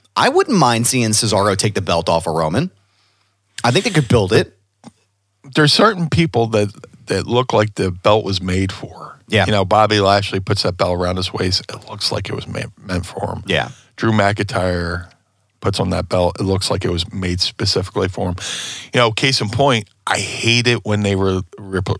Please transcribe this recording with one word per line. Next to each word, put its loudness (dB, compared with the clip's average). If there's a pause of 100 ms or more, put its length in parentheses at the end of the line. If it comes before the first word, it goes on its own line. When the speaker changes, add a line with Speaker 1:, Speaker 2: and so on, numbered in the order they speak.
(160)
Speaker 1:
I 6
wouldn't 2
mind 4
seeing 2
Cesaro 2
take -2
the -2
belt 0
off 0
of -2
Roman. -2 (920)
I 4
think 2
they 0
could 0
build 2
it. 2 (960)
Speaker 2:
There's 4
certain 2
people 2
that, 0 (360)
that -2
look 0
like 2
the -2
belt 2
was -4
made -2
for. -16 (100)
Speaker 1:
Yeah. 2
Speaker 2:
You 0
know, 2
Bobby 4
Lashley 2
puts -2
that -2
belt 0
around -2
his -4
waist. -2 (100)
It -18
looks -6
like -6
it -6
was -10
ma-, -8 (140)
meant -6
for -6
him. -10
Speaker 1:
Yeah. 0 (260)
Speaker 2:
Drew 0
McIntyre 0 (520)
puts -2
on 0
that -2
belt. 0
It -4
looks 0
like -2
it -2
was -4
made -4
specifically -2
for -4
him. -4 (560)
You 2
know, 4
case 0
in -2
point, 0 (180)
I 0
hate 0
it 2
when 0
they 2
re-, 2 (180)
re-, -4 (180)